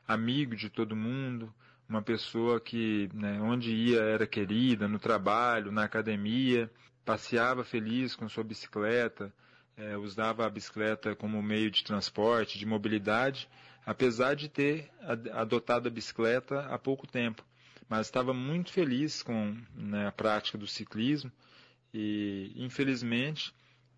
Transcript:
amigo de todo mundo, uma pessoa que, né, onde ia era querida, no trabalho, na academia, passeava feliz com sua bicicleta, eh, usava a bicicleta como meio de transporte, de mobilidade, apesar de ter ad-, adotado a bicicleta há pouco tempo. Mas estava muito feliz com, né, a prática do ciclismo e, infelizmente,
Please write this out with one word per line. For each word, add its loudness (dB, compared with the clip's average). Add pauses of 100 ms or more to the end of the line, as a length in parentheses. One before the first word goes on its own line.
amigo 2
de -6
todo -2
mundo, -4 (360)
uma 0
pessoa 0
que, 0
né, -2
onde 0
ia 4
era 4
querida, 2
no 0
trabalho, 2
na 2
academia, 2 (340)
passeava 0
feliz -2
com -8
sua -6
bicicleta, -2 (420)
eh, -8
usava -2
a 2
bicicleta -2
como -4
meio 2
de 0
transporte, 2
de -8
mobilidade, 0 (360)
apesar 2
de -8
ter 0 (120)
ad-, -4
adotado 0
a -4
bicicleta 0
há -6
pouco -4
tempo. -2 (440)
Mas 0
estava 0
muito -2
feliz 0
com, -2 (180)
né, -4
a -4
prática 0
do -8
ciclismo -4 (600)
e, -4
infelizmente, -2 (460)